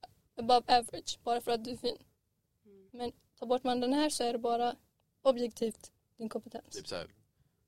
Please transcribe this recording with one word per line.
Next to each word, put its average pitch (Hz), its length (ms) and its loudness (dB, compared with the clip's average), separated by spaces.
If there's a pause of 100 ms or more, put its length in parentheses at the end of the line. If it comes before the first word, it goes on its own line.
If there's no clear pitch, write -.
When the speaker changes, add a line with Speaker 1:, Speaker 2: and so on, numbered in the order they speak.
(360)
Speaker 1:
above 247 420 6
average - 460 -8
bara 240 160 0
för 254 120 -4
att 226 120 -2
du 247 60 -8
är 240 60 -8
fin. - 220 -4 (640)
Speaker 2:
Mm. 196 280 -20
Speaker 1:
Men 240 200 -8 (260)
tar 240 80 -10
bort 254 180 2
man 247 160 2
den 247 120 2
här 294 180 2
så 240 140 -2
är 233 80 0
det 254 60 -2
bara 240 380 0 (460)
objektivt 240 720 0 (240)
din 220 120 -6
kompetens. - 480 -10
Speaker 3:
Typ 196 120 -12
så 92 80 -6
här, 85 120 -8 (600)